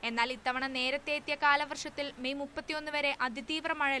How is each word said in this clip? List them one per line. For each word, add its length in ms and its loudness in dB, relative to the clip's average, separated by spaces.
എന്നാൽ 280 2
ഇത്തവണ 280 0
നേരത്തെ 440 0
എത്തിയ 240 -2
കാലവർഷത്തിൽ 640 2
മെയ് 160 -2
മുപ്പത്തിയൊന്ന് 560 -4
വരെ 160 2
അതിതീവ്ര 540 -2
മഴ 200 4